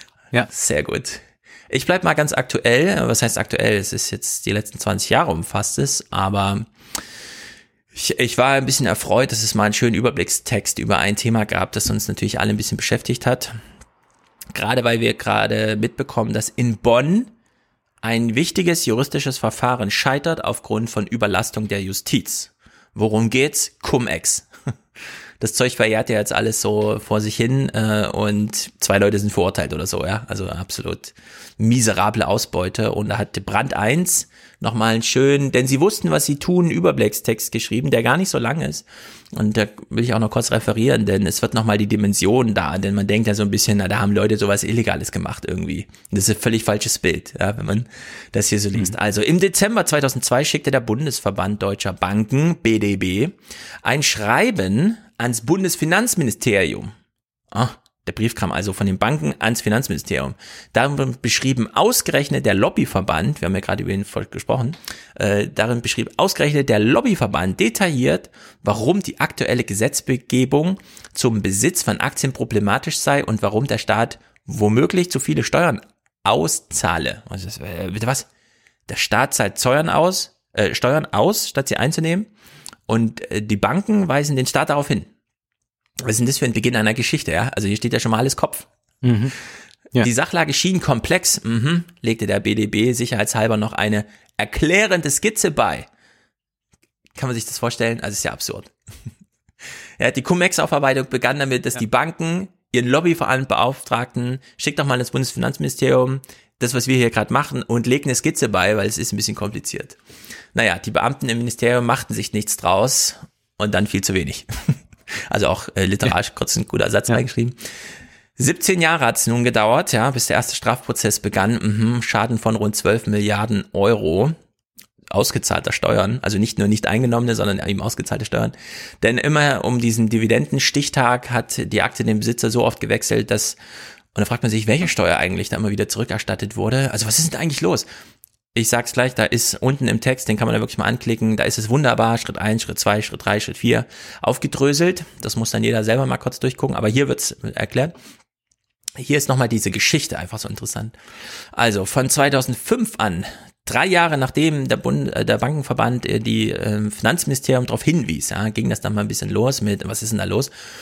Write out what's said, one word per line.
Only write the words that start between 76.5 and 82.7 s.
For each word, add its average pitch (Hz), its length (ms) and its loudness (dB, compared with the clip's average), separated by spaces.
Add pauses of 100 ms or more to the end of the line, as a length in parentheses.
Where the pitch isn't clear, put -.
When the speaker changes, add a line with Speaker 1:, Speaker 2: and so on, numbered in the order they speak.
Speaker 2:
Was 92 160 -10
ist, - 160 -12
äh, 90 320 -8
bitte 214 140 -4
was? 135 200 -2 (640)
Der 101 80 -8
Staat 123 380 0
zahlt 101 240 -2
Steuern 147 300 2
aus, - 520 0 (120)
äh, 101 200 0
Steuern 147 320 0
aus, 165 420 0
statt 135 200 -2
sie - 100 -2
einzunehmen. 160 480 0 (600)